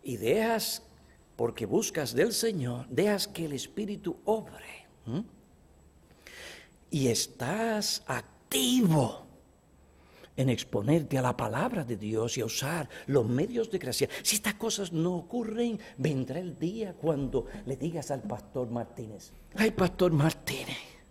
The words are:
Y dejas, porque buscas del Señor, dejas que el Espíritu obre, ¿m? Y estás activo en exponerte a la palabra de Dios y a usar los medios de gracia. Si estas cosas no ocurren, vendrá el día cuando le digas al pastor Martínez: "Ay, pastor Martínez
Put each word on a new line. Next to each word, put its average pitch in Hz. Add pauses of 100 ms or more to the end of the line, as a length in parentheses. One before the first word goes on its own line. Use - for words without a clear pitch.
Y 120
dejas, 214 (540)
porque 113
buscas 143
del 190
Señor, 131
dejas 185
que 165
el 147
Espíritu 190
obre, - (200)
¿m? 151 (1700)
Y 135
estás 202
activo 175 (1080)
en 131
exponerte 127
a 131
la 123
palabra 147
de 117
Dios 110
y 127
a 110
usar 143 (200)
los 127
medios 220
de -
gracia. 127 (160)
Si 214
estas 202
cosas 202
no 175
ocurren, 226 (200)
vendrá 131
el 180
día 190
cuando 139 (200)
le 127
digas 160
al 135
pastor 120
Martínez: 113 (220)
"Ay, 214
pastor 180
Martínez - (340)